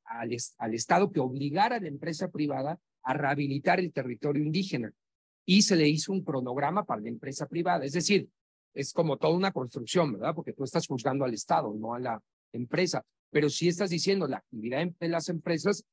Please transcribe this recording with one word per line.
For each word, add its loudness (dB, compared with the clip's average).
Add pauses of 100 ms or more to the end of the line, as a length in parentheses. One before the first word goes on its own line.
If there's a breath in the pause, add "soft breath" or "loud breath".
al -6
es-, -6
al -4
Estado 2
que 0
obligara 0
a -4
la -6
empresa -6
privada -4 (240)
a 0
rehabilitar 2
el -2
territorio -2
indígena, -2 (560)
y 8
se 6
le 6
hizo 0
un 0
cronograma 0
para -2
la -8
empresa -8
privada. 0
Es -4
decir, 2 (460)
es -6
como 2
toda 4
una 2
construcción, 0
¿verdad? -2
Porque -8
tú -6
estás -2
juzgando -2
al -2
Estado, 0
no -6
a -6
la -4 (320)
empresa. -2 (240)
Pero 4
si 2
estás 0
diciendo 2
la -2
actividad -4
en, -4
de -2
las -2
empresas 0